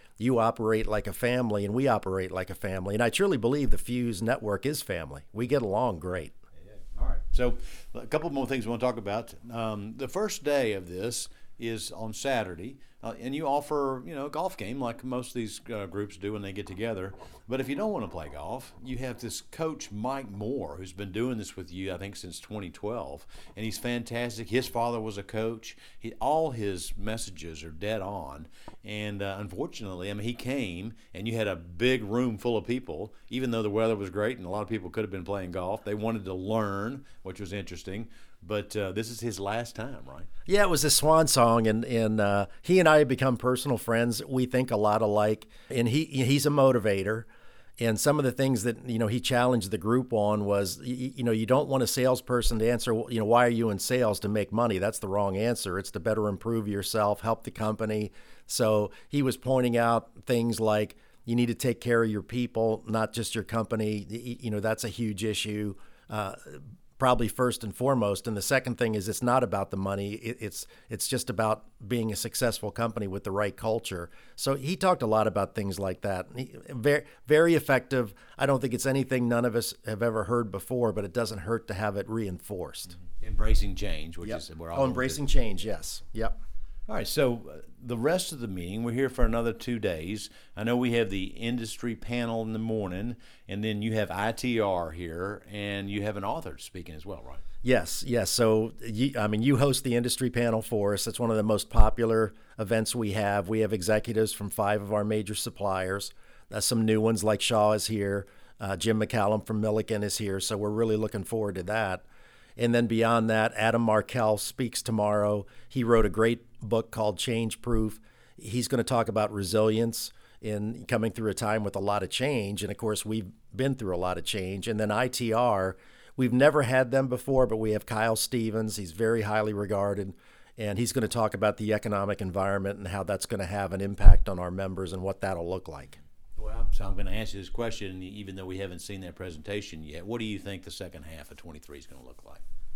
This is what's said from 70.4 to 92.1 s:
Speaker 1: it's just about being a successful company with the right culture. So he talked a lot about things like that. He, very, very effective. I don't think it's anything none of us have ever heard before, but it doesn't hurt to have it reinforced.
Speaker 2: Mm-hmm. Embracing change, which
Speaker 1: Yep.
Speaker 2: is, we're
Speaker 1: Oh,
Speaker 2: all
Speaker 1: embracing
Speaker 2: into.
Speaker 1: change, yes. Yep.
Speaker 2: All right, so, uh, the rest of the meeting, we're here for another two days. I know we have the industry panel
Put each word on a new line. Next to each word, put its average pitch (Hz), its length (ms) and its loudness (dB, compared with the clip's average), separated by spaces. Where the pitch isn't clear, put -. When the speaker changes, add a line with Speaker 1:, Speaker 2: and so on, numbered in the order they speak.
Speaker 1:
it's 107 200 -4
just 127 200 -2
about 107 360 0
being 110 280 -2
a - 20 -6
successful 110 560 -2
company 110 380 -4
with 95 160 -6
the 98 80 -4
right 101 240 0
culture. 95 520 -4
So 135 180 -2
he 131 220 -4
talked 185 260 2
a 123 60 2
lot 110 180 4
about 98 300 0
things 98 240 -4
like 92 220 -4
that. 95 340 -4
He, 127 180 -8
very, 143 340 2
very 160 300 6
effective. 127 580 0
I 135 80 2
don't 135 140 4
think 123 120 -2
it's 117 140 -2
anything 131 400 2
none 120 180 2
of 117 120 0
us - 180 -2
have 110 160 -6
ever 110 240 2
heard 113 280 0
before, 117 400 0
but 101 120 -2
it 92 80 -8
doesn't 110 260 -2
hurt 107 280 -4
to 110 80 -8
have 101 220 -2
it 101 120 -4
reinforced. 95 800 -6
Speaker 2:
Mm-hmm. - 360 -2
Embracing - 480 6
change, 82 420 -2
which 85 120 -8
Speaker 1:
Yep. 113 100 -4
Speaker 2:
is, - 180 -14
we're 82 140 -10
Speaker 1:
Oh, 85 60 -4
Speaker 2:
all 135 80 4
Speaker 1:
embracing 131 400 0
Speaker 2:
into. 131 100 8
Speaker 1:
change, 107 320 8
yes. - 460 -4
Yep. 110 260 0
Speaker 2:
All 208 80 -2
right, 131 100 -2
so, 120 420 2
uh, 76 100 -14
the 117 120 -4
rest 160 360 0
of 143 80 -12
the 117 80 -6
meeting, 92 340 -6
we're 117 100 -2
here 131 160 0
for 127 160 2
another 117 280 2
two 120 260 -6
days. 98 520 -4
I 104 80 -6
know 117 120 2
we 123 160 2
have 113 180 2
the 95 160 -2
industry 117 680 -6
panel 117 480 -4